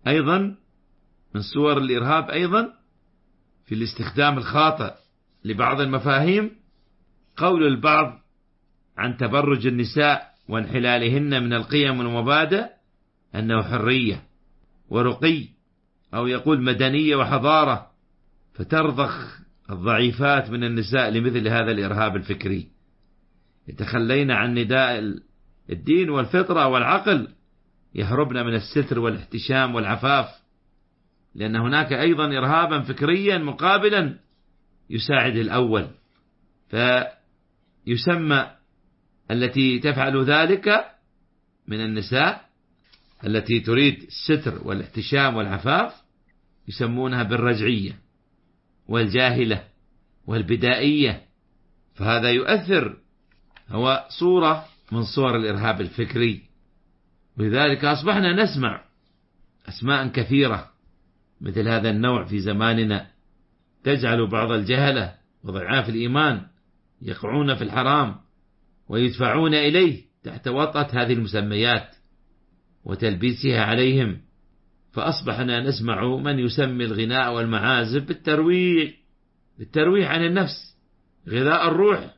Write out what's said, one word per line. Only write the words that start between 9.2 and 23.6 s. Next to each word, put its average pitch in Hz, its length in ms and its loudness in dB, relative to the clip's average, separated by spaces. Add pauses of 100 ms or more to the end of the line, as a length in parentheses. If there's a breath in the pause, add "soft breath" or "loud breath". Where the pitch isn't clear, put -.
النساء 131 680 0 (140)
وانحلالهن 123 920 0
من 120 100 0
القيم 131 460 0
والمبادئ 147 640 0 (720)
أنه 113 260 0
حرية 107 600 0 (680)
ورقي، 123 580 0 (680)
أو 120 140 -2
يقول 127 360 0
مدنية 131 520 2
وحضارة، 135 720 0 (680)
فترضخ 143 840 -2 (300)
الضعيفات 117 800 0
من 120 140 -4
النساء 117 460 0
لمثل 113 380 0
هذا 113 240 0
الإرهاب 101 440 0
الفكري، 98 520 -4 (1000)